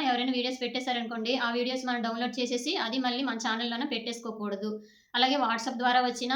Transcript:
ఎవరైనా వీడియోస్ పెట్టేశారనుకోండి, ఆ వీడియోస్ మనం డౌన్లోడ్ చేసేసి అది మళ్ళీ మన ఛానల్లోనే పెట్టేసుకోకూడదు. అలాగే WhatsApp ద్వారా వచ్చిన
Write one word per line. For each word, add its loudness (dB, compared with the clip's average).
ఎవరైనా 2
వీడియోస్ 0
పెట్టేశారనుకోండి, -2
ఆ 2
వీడియోస్ 0
మనం 0
డౌన్లోడ్ -2
చేసేసి 0
అది -2
మళ్ళీ 0
మన -2
ఛానల్లోనే -2
పెట్టేసుకోకూడదు. -4
అలాగే 4
WhatsApp 0
ద్వారా 6
వచ్చిన 0